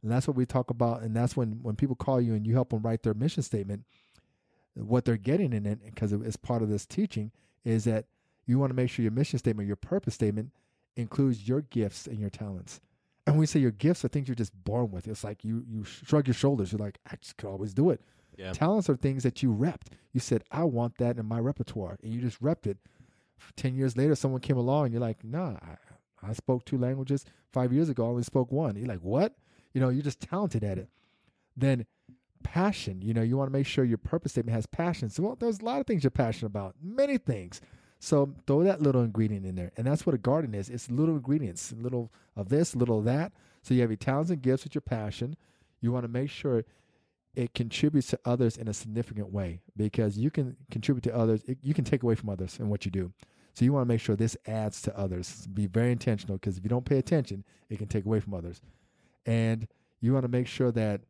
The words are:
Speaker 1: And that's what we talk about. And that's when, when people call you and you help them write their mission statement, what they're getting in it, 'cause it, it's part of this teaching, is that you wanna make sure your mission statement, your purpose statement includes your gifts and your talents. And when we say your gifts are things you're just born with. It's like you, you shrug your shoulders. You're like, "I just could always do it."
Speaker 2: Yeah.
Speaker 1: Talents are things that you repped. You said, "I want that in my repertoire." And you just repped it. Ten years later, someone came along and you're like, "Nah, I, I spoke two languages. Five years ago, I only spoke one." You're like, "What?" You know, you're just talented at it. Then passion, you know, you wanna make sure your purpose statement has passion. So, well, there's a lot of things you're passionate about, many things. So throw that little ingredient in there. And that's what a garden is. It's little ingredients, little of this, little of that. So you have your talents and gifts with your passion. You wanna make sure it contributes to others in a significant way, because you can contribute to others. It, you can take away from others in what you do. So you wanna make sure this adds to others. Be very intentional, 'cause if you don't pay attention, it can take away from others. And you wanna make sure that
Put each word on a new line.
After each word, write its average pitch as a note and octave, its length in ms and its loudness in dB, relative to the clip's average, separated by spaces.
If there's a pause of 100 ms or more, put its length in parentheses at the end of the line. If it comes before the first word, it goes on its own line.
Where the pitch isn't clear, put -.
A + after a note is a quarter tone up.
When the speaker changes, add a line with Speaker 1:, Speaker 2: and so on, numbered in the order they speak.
Speaker 1:
And A2 80 -4
that's B2+ 160 2
what C#3 100 0
we B2+ 100 2
talk B2+ 240 -2
about. A#2 320 0
And A2+ 120 -4
that's A#2+ 220 0
when, A#2 260 -2
when A2 140 -4
people C3+ 200 0
call C3 240 0
you A#2 140 2
and G#2+ 120 0
you A2+ 80 4
help B2 160 2
them A2 120 0
write A2+ 200 0
their A2 120 2
mission C3+ 280 0
statement, G2+ 420 -4 (880)
what A#2 300 2
they're A#2 120 4
getting C3 360 0
in G#2 140 0
it, G#2+ 280 -6
'cause G#2 180 0
it, G#2 100 0
it's A2+ 140 -6
part A#2 260 -2
of G#2+ 60 0
this G#2 180 0
teaching, A#2 460 -4 (320)
is A2+ 200 2
that A2 220 0 (400)
you A#2+ 120 4
wanna C3+ 160 2
make B2+ 140 2
sure - 140 -2
your A2 100 2
mission B2+ 260 0
statement, G#2+ 280 0
your G2+ 100 -2
purpose - 380 -4
statement G#2+ 380 0 (440)
includes A#2+ 500 0
your C3 140 2
gifts A2+ 460 -4
and A2+ 120 -8
your G2+ 120 -4
talents. G2 500 -10 (460)
And D3 80 4
when D3+ 60 8
we D#3 60 6
say D3+ 140 4
your B2 120 6
gifts D3 320 2
are B2+ 40 0
things C#3+ 180 -2
you're C3 80 -2
just A2+ 200 -2 (100)
born A2 260 0
with. F2+ 160 -8
It's G#2+ 160 -8
like G#2 220 -10
you, A2+ 240 -2
you A2 160 -6
shrug - 420 0
your B2+ 80 4
shoulders. A2+ 380 2
You're G#2+ 60 -2
like, G#2 260 -6
"I - 120 -14
just - 200 -20
could G#2 120 -10
always G2 260 -6
do D3 160 4
it." C3 100 0 (360)
Speaker 2:
Yeah. F#2+ 160 -8
Speaker 1:
Talents F#3 360 2
are C#3 80 4
things C3+ 280 -2
that - 180 0
you B2+ 100 4
repped. C3+ 400 -2 (200)
You B2 80 0
said, A2+ 300 0
"I D#3+ 140 -2
want A#2+ 340 0
that A#2+ 200 0
in G#2+ 80 -6
my A2+ 140 -2
repertoire." G2+ 640 -4
And A2 100 -8
you A#2+ 80 -4
just A#2+ 200 -4
repped C#3+ 260 0
it. G2 120 -4 (760)
Ten C3 200 -4
years C3 220 0
later, C#3+ 180 4
someone C3 260 -2
came C#3 160 0
along C3+ 300 2
and A#2 80 0
you're A#2 60 0
like, A2+ 220 -4
"Nah, B2+ 380 -6
I, D#2+ 160 -16 (460)
I G2+ 100 -8
spoke B2 320 -2
two C3+ 140 -2
languages. C3 460 -2 (280)
Five B2+ 200 2
years D#3 160 4
ago, A#2+ 180 0
I - 20 0
only A#2+ 140 0
spoke B2+ 280 0
one." C3+ 260 0
You're A2+ 100 -6
like, F#2+ 160 -6
"What?" B2 340 0 (380)
You C3 80 2
know, C3 80 4
you're C3+ 120 0
just C#3+ 180 -4
talented E3+ 440 -2
at F#2+ 140 -2
it. F#2+ 100 -10 (680)
Then B2+ 320 2 (560)
passion, E3+ 600 -2
you A2 100 0
know, A2+ 100 2
you A#2 140 2
wanna C3+ 140 0
make C#3 160 2
sure - 180 2
your A#2 140 2
purpose - 340 -2
statement A#2 220 0
has A2 120 0
passion. E3 440 -2
So, D#3 120 -4
well, A#3+ 140 -2
there's A#3 240 -2
a A3 40 -12
lot C4 160 -2
of B3+ 60 -4
things F#3+ 160 0
you're C3+ 80 4
passionate A2+ 360 0
about, G2+ 360 -6
many C4 360 2
things. G2 420 -4 (400)
So C#3 320 4 (140)
throw C#3+ 160 4
that F#3+ 180 4
little C3 220 6
ingredient G#2+ 420 0
in F#2 120 -6
there. F2 200 -6
And A2+ 80 -4
that's C#3+ 220 0
what E3 80 4
a A#2+ 40 0
garden B2+ 360 0
is. G2 160 -4
It's A#2+ 180 -10
little D#3 280 2
ingredients, B2+ 560 -2
little A#2+ 400 -6 (240)
of G2 120 -6
this, D3 280 2
little A#2+ 240 2
of G#2 60 -2
that. D3 260 0 (300)
So - 120 0
you B2 60 6
have A#2 100 4
your A2 60 -2
talents D3 340 0
and D#3+ 100 -2
gifts B2+ 220 2
with - 120 -14
your D3 80 -2
passion. A#2 540 -6 (440)
You A#2 100 0
wanna B2 160 -2
make B2+ 240 -4
sure B2 340 0 (720)
it A#2+ 200 -4
contributes C3+ 540 2
to - 160 -2
others A#2+ 320 2
in A#2 120 -8
a G#2+ 40 -4
significant G#2+ 600 -6
way, F2+ 300 -4 (140)
because G#2 400 0
you B2 140 2
can C3 260 -4 (140)
contribute B2 320 0
to A2+ 120 -2
others. A2+ 300 4
It, C3 160 -6
you C#3+ 140 0
can C3+ 100 2
take B2+ 200 0
away A#2 100 4
from G#2+ 160 -4
others F#2 280 -6
in A2+ 100 -2
what G#2 160 0
you F#2+ 80 0
do. F#2 200 -2 (420)
So A#2+ 100 2
you C3 80 6
wanna C3+ 140 2
make A#2+ 140 4
sure A2 140 0
this A2+ 220 0 (100)
adds A2 360 -4
to - 140 -4
others. F#2 520 -6
Be G2+ 180 -2
very A2+ 240 2
intentional, A2 480 -2
'cause F#2 180 -4
if F#2 60 -10
you G#2+ 80 -2
don't B2 140 0
pay C#3 140 2
attention, B2 460 0 (240)
it G#2+ 100 -8
can G#2+ 100 -6
take G2+ 180 -2
away G#2+ 140 2
from G2+ 120 -8
others. F2 300 -10 (640)
And A2+ 400 0 (340)
you A#2+ 140 4
wanna B2+ 140 2
make B2 180 2
sure B2+ 240 2
that G#2+ 400 0